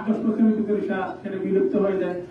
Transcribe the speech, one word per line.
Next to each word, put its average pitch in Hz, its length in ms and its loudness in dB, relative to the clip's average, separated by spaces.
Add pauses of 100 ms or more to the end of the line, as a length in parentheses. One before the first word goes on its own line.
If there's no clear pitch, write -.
দশ 214 160 0
বছরের 220 300 4
ভিতরে 202 320 0
সা-, 185 240 -2 (120)
সেটা 190 140 -6
বিলুপ্ত 190 380 2
হয়ে 196 220 2
যায়। 175 340 -2